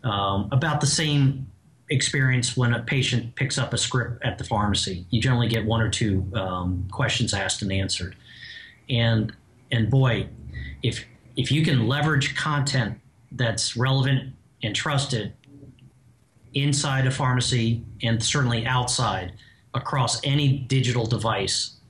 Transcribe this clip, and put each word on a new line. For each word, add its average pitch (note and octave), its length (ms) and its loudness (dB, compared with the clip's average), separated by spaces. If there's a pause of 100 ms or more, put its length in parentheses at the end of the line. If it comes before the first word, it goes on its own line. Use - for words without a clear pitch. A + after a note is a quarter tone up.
Um, G2 480 0
about C#3+ 280 2
the C#3 80 2
same D3 600 2 (420)
experience C3 640 2
when A#2+ 180 2
a A2+ 100 -2
patient B2 520 0
picks C3+ 220 -2
up B2 160 -2
a A#2+ 60 -2
script - 440 -2
at - 140 -2
the - 60 -8
pharmacy. G2+ 680 -2
You A2 120 2
generally A#2+ 260 2
get G#2+ 180 0
one A2+ 160 2
or G#2+ 80 2
two, F#2+ 460 0
um, F2+ 560 -2
questions - 420 0
asked G2 300 -4
and G2 80 -2
answered. F#2+ 440 -4 (760)
And, A#2 440 2 (380)
and A2+ 180 2
boy, B2 380 4 (560)
if, - 200 -2 (320)
if - 160 0
you D#3 120 2
can B2+ 240 4
leverage C#3+ 480 0
content C3+ 640 0 (320)
that's A#2+ 440 -2
relevant C3 580 2 (280)
and G#2 140 -2
trusted B2 580 -2 (1200)
inside C#3 540 2
a B2+ 40 2
pharmacy B2 720 0 (200)
and A#2 200 2
certainly A#2+ 440 0
outside A#2 680 0 (400)
across B2 500 -2
any C#3+ 360 2
digital A#2+ 480 0
device G#2+ 680 -2 (120)